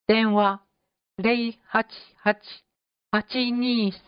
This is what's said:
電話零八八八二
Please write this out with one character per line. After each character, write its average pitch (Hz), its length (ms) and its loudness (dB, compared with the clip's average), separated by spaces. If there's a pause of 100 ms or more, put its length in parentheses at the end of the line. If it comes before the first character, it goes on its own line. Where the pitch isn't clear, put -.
電 220 280 4
話 202 280 2 (540)
零 233 480 -2
八 220 200 -2 (380)
八 208 160 0 (720)
八 240 400 -2
二 240 420 0 (160)